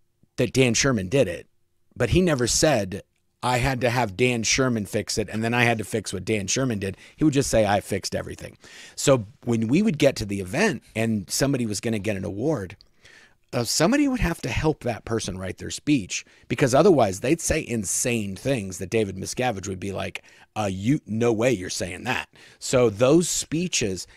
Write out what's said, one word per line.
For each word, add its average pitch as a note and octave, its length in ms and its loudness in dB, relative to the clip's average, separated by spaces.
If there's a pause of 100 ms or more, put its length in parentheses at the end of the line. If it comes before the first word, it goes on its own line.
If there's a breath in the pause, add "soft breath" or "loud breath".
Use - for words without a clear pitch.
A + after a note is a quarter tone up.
(360)
that B2+ 160 0
Dan B2+ 220 4
Sherman A2 340 0
did B2 200 2
it, D#2+ 180 -8 (500)
but A#2+ 140 0
he D#3 100 4
never D#3 260 2
said, G#2 560 2 (400)
"I B2 160 2
had B2+ 240 0
to B2 80 4
have A2+ 260 0
Dan B2 260 2
Sherman A#2+ 420 2
fix G#2 320 -4
it, G#2+ 140 -2
and A2 140 -2
then A2+ 100 0
I B2 100 4
had A#2 140 2
to G#2+ 60 -6
fix - 280 -6
what F#2 120 -6
Dan G#2 220 0
Sherman B2+ 320 0
did." G2 180 -6 (200 loud breath)
He D3 80 0
would D3+ 100 4
just C3+ 160 2
say, A2 160 4
"I G2 140 2
fixed - 340 -4
everything." F2 440 -8 (380 loud breath)
So B2+ 300 4 (180)
when A2+ 240 0
we D3+ 120 4
would G#3+ 180 0
get C3+ 180 4
to A2+ 100 -6
the G2 140 -4
event C3 420 -2 (140)
and A2 340 -2
somebody C3+ 340 0
was G#2 160 -4
gonna A2+ 180 -2
get G2 180 -4
an F#2+ 80 -6
award, G2+ 520 -4 (760 soft breath)
uh, A#2+ 120 -2
somebody C4+ 440 2
would B3+ 120 -2
have - 220 -2
to C3+ 80 -4
help D3+ 340 0
that A2 220 -4
person G#2+ 320 -4
write F#2+ 200 -8
their F2+ 120 -10
speech, - 540 -2 (240 soft breath)
because B2+ 260 2
otherwise C3+ 460 6
they'd D#3 200 0
say D#3 260 -2
insane A2 720 -2
things G2 420 -4
that F#2 120 -8
David G2+ 260 0
Miscavige G2 520 -4
would F#2 120 -6
be G2 120 -6
like, F#2+ 300 -8 (320 soft breath)
"Uh, G#2 160 -2
you, G#2 360 0
no A#2 260 0
way A2+ 200 2
you're F2+ 180 -4
saying F2 340 -8
that." A#2 240 -6 (300 loud breath)
So B2 320 2
those C3 380 4
speeches, C#3 800 -4 (100)